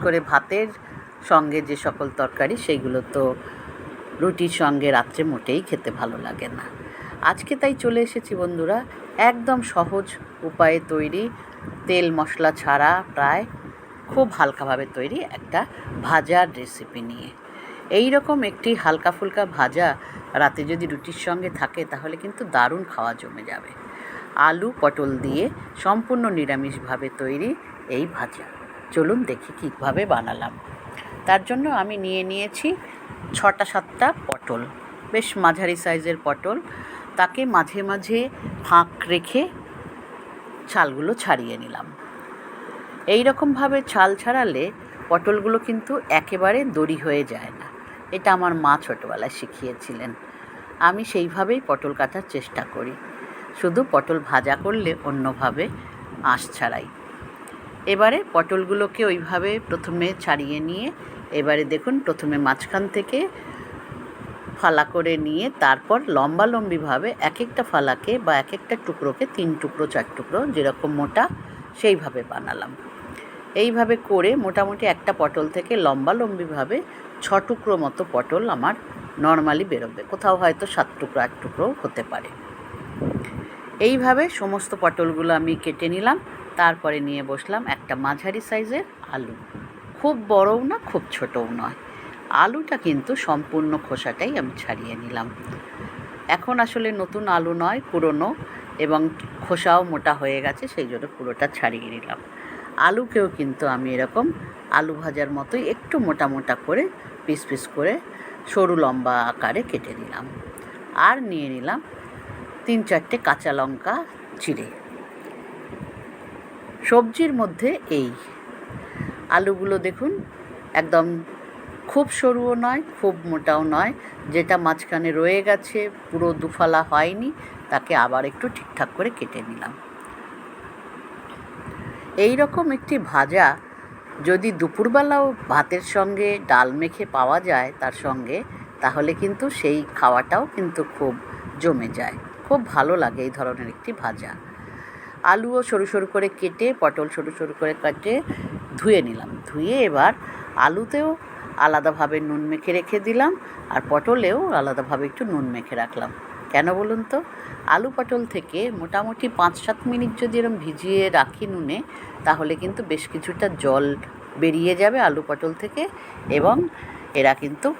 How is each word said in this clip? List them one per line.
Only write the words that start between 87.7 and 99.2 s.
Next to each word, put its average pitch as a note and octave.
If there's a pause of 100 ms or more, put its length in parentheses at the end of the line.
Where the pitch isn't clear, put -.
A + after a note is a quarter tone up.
একটা - (100)
মাঝারি F#3
সাইজের A3+ (300)
আলু, A#2 (640)
খুব D4 (140)
বড়ও G#3 (100)
না, A4 (120)
খুব D#3+ (120)
ছোটও A#2+ (120)
নয়। A#2+ (640)
আলুটা C#4+ (100)
কিন্তু C#3 (140)
সম্পূর্ণ D#3 (140)
খোসাটাই C#3
আমি B2+ (100)
ছাড়িয়ে A2+
নিলাম। A#2 (1080)
এখন B3 (100)
আসলে A3+ (120)
নতুন G#3 (120)
আলু E3+ (100)
নয়, G#3 (100)
পুরনো, D#3+ (560)
এবং D#3 (440)